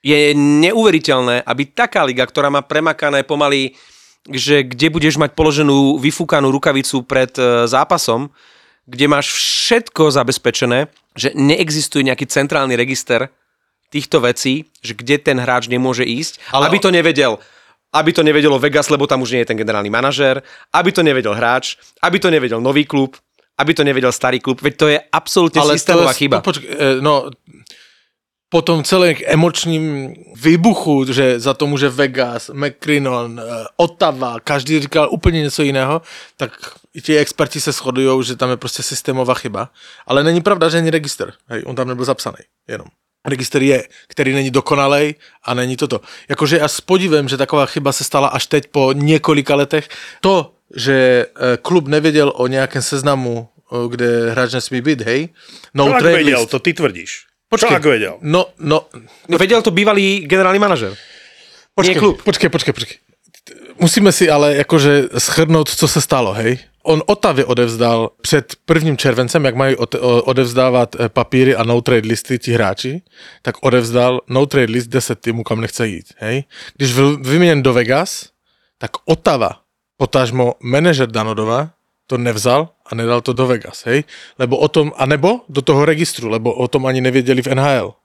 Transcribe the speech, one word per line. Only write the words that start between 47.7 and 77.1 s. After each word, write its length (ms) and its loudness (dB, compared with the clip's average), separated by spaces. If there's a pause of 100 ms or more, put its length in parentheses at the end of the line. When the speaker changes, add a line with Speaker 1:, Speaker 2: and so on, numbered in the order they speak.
Speaker 2:
se 120 -6
stala 240 0
až 200 -4
teď 200 -2
po 240 0
několika 640 2
letech. 320 -2 (300)
To, 340 0 (180)
že, 600 2
e, 260 -2
klub 300 0
nevěděl 480 2
o 120 -2
nějakém 340 -2
seznamu, 680 -4 (140)
e, 260 -6
kde 440 0
hráč 220 -2
nesmí 280 -4
být, 200 -2
hej? 280 -2 (400)
No 160 2
Speaker 3:
Čo 80 4
ak 80 4
Speaker 2:
trade 160 4
Speaker 3:
vedel, 220 2
Speaker 2:
list. 120 -2
Speaker 3:
to 80 -4
ty 140 -2
tvrdíš? 580 -6 (160)
Speaker 2:
Počkej. 220 2
Speaker 3:
Čo 60 2
ak 100 -2
vedel? 360 0
Speaker 2:
No, 260 0 (100)
no. 300 -2 (400)
Speaker 1:
No, 100 0
vedel 240 4
to 80 0
bývalý 540 2
generálny 340 2
manažer. 380 0 (800)
Speaker 2:
Počkej, 180 2
Speaker 1:
Nie 60 2
klub. 240 2
Speaker 2:
počkej, 260 0
počkej, 240 -2
počkej. 240 -10 (800)
Musíme 360 4
si 180 2
ale 260 4
jakože 560 2
shrnout, 580 0
co 180 -2
se 140 0
stalo, 320 0
hej? 260 -2 (220)
On 220 0
Otavě 420 2
odevzdal 640 0 (120)
před 420 -2
prvním 340 0
červencem, 480 0
jak 100 0
mají 200 2
ote-, 240 -4
o-, 240 2
odevzdávat, 720 2
e, 140 -2
papíry 420 2
a 120 2
no 180 0
trade 260 0
listy 320 -4
ti 140 -6
hráči, 480 -2 (400)
tak 200 -6
odevzdal 680 2
no 180 2
trade 260 0
list 160 -2
deset 340 -4
týmů, 220 -4
kam 180 -4
nechce 260 -6
jít, 180 -10 (120)
hej? 260 -6 (300)
Když 200 -2
byl 240 2